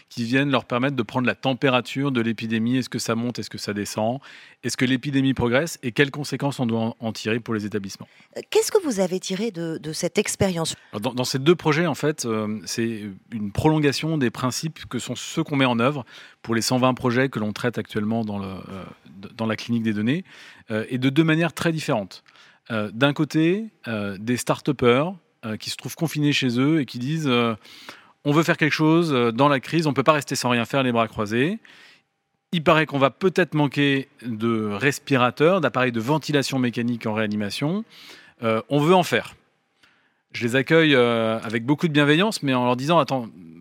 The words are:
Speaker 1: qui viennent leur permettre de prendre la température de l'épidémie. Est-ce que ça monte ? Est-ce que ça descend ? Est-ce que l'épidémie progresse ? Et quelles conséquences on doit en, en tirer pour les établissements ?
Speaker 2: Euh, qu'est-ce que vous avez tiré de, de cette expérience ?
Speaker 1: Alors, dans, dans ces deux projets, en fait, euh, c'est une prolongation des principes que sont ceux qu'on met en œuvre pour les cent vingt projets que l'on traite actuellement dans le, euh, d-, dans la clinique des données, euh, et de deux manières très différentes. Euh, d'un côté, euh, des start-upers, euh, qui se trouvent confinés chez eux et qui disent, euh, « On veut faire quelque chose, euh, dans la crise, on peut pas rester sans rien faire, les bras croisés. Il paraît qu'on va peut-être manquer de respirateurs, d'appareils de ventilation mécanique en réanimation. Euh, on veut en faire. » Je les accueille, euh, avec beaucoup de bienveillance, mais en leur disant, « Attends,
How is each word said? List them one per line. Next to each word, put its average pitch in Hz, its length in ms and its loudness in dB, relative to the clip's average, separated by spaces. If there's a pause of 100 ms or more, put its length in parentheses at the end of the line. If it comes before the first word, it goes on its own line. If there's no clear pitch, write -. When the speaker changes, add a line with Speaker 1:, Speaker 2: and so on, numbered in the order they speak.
Speaker 1:
qui 120 160 -6
viennent 135 260 2
leur 123 140 0
permettre 127 320 -2
de 120 60 -2
prendre 127 240 -2
la 104 80 2
température 135 760 -2
de 120 80 0
l'épidémie. 113 560 -2
Est-ce 123 140 -4
que 120 80 -6
ça 113 160 -2
monte ? 117 240 -4
Est-ce 107 120 -10
que 104 80 -12
ça - 140 -6
descend ? 110 480 -2 (420)
Est-ce 120 140 -4
que 135 80 2
l'épidémie 135 500 2
progresse ? 127 480 0
Et 123 100 -6
quelles 139 180 2
conséquences 139 500 -4
on 123 60 0
doit 113 140 0
en, 113 200 -2
en 110 120 -4
tirer 113 280 -2
pour 113 140 -6
les 104 100 -2
établissements ? 101 440 -8 (280)
Speaker 2:
Euh, - 40 -8 (100)
qu'est-ce 440 200 2
que 403 120 2
vous 233 180 -2
avez 185 180 0
tiré 190 320 -4
de, 170 280 -6
de 156 140 -10
cette 170 260 -2
expérience ? 180 560 0 (180)
Speaker 1:
Alors, 104 80 -6
dans, 117 140 -2
dans 127 100 -2
ces 139 140 -2
deux 151 160 4
projets, 156 320 0
en 143 80 0
fait, 151 320 -2
euh, 107 400 -2
c'est 113 360 -4 (300)
une 104 180 -6
prolongation 156 680 2
des 120 120 2
principes - 580 -6
que 127 100 -8
sont 120 160 -8
ceux - 280 -6
qu'on 147 140 -4
met 135 80 4
en 120 140 2
œuvre 131 260 0 (380)
pour 113 120 -2
les 113 80 0
cent 127 160 0
vingt 127 160 4
projets 127 340 0
que 113 100 -6
l'on 107 140 -2
traite 120 260 -4
actuellement 110 460 -4
dans 101 140 -6
le, 98 80 -6
euh, 95 380 -12 (240)
d-, 98 280 -18
dans 113 100 -4
la 110 100 -2
clinique 117 260 -2
des 110 120 0
données, 123 300 -2 (460)
euh, 110 200 -2
et 131 80 -4
de 131 100 0
deux 151 160 4
manières 160 300 2
très 170 180 0
différentes. 131 500 -4 (480)
Euh, 107 220 -4
d'un 135 200 2
côté, 165 580 0 (180)
euh, 104 320 -4
des 120 160 0
start-upers, 135 800 2 (300)
euh, 107 120 -6
qui - 140 -10
se - 60 -8
trouvent - 200 -12
confinés 147 360 0
chez 127 280 2
eux 156 200 4
et 123 60 -2
qui - 120 -12
disent, 151 280 -2
euh, « 117 300 2 (680)
On 147 80 0
veut 160 120 6
faire 170 120 2
quelque 151 180 2
chose, 156 380 4
euh, 120 200 2
dans 135 160 4
la 139 100 2
crise, 156 280 -2
on 143 60 2
peut 131 120 0
pas 160 80 6
rester 143 240 0
sans 123 140 -2
rien 120 160 2
faire, 139 160 -2
les 127 100 0
bras 113 160 2
croisés. 120 500 -2 (960)
Il 170 100 -2
paraît 156 240 4
qu'on 143 120 -4
va 131 120 4
peut-être 180 440 0
manquer 139 540 0 (140)
de 110 480 -2
respirateurs, 135 880 2
d'appareils 127 320 0
de 113 80 -2
ventilation 139 580 0
mécanique 120 480 -2
en 107 80 -2
réanimation. 110 720 -2 (580)
Euh, 110 260 0
on 143 120 2
veut 165 140 4
en 180 80 6
faire. » - 320 -2 (960)
Je 117 140 -6
les 117 100 0
accueille, 156 380 6
euh, 117 460 4
avec 113 240 -4
beaucoup 147 240 0
de 151 40 0
bienveillance, 151 520 4
mais 135 100 0
en 123 120 2
leur 123 100 2
disant, « 151 240 2
Attends, 127 260 -2 (340)